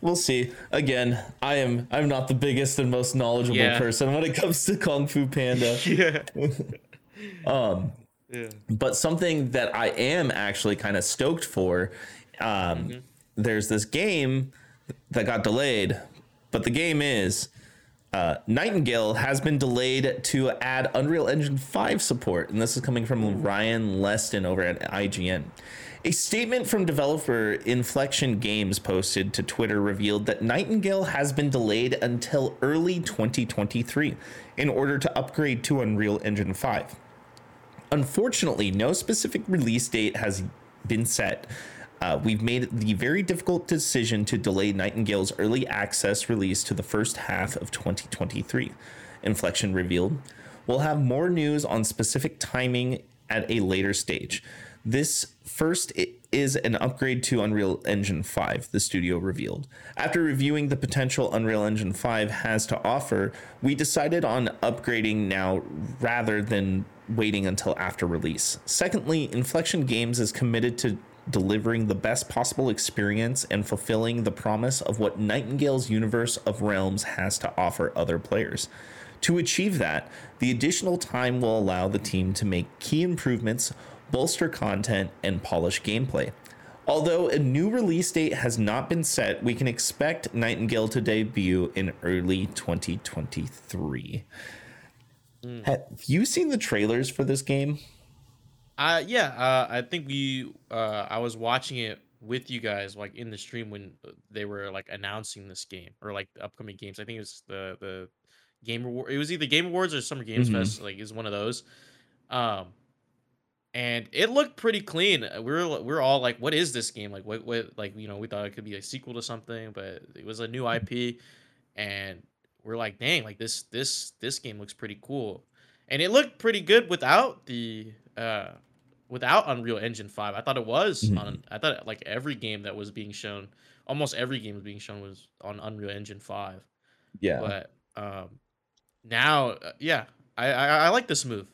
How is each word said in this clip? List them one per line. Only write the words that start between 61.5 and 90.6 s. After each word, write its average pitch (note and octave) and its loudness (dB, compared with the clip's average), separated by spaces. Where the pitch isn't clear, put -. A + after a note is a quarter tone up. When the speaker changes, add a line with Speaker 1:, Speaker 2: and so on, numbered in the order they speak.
Speaker 1:
Engine G#2+ 0
five A2 0
has A2 0
to - -2
offer, A2 2
we C#3 4
decided D#3 2
on B2+ 2
upgrading A2 2
now F#2+ 2
rather A2+ 2
than G2 2
waiting G#2+ 2
until F#2+ 0
after F#2 -2
release. E2 -2
Secondly, D#3+ 0
Inflection D#3 0
Games A#2 0
is G#2+ 0
committed A#2+ 2
to A2 0
delivering A2 2
the G2+ 2
best A2 0
possible B2+ 0
experience A2 0
and G#2 0
fulfilling A2+ 0
the G#2+ 2
promise A#2 0
of - -2
what G#2 0
Nightingale's C3 0
universe A2+ 2
of G#2+ -2
realms F#2+ 2
has - -2
to F#2 -6
offer F2 0
other E2 2
players. - -2
To E3+ 4
achieve F3+ 2
that, D#2 0
the B2 4
additional F3 2
time B2+ 0
will A2+ 4
allow F#2+ 2
the G2+ 2
team F#2+ 0
to G#2 -2
make F2+ 0
key D#3 2
improvements, B2 0
bolster D#3+ 2
content, G2 0
and F2+ 0
polish E2+ 2
gameplay. A2 0
Although E3 4
a D3 2
new D3 4
release F#3 2
date D#3+ 2
has A#2+ 0
not A2 2
been E3+ 2
set, G#2 0
we A#2+ 2
can C3 0
expect - -2
Nightingale A2+ 0